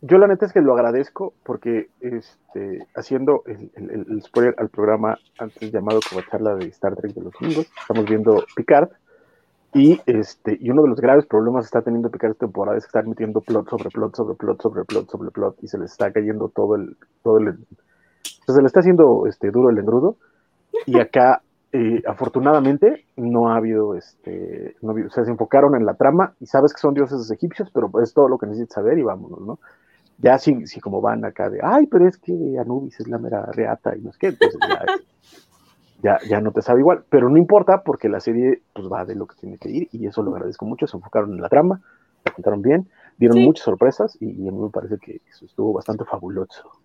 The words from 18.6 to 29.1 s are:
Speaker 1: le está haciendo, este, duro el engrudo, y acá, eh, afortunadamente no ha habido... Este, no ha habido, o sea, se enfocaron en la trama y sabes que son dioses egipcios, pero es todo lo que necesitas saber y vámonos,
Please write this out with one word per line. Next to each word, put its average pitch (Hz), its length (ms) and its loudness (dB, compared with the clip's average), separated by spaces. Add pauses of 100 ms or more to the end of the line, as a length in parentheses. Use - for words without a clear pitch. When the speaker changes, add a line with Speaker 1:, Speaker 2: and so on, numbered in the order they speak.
Speaker 1:
le 135 60 6
está 185 140 4
haciendo, 165 440 6
este, 101 240 -4
duro 123 220 4
el 107 80 2
engrudo, 123 380 0 (680)
y 127 140 2
acá, 127 420 2 (340)
eh, 113 300 0
afortunadamente 139 1080 0
no 117 340 0
ha 113 60 0
habido... 107 400 -2
Este, 90 880 -14
no 107 60 -8
ha 110 40 -4
habido, 110 140 -6
o - 40 -14
sea, 120 140 -2
se 117 60 -4
enfocaron 139 440 4
en 113 120 0
la 95 80 -2
trama 175 440 2
y 127 60 -18
sabes 135 260 2
que - 80 -18
son 143 140 0
dioses 131 380 -4
egipcios, 175 420 -8
pero 113 160 -2 (100)
es 117 140 0
todo 143 140 6
lo 127 100 0
que - 80 -6
necesitas 110 300 -10
saber 113 240 0
y - 20 -2
vámonos, 92 400 -8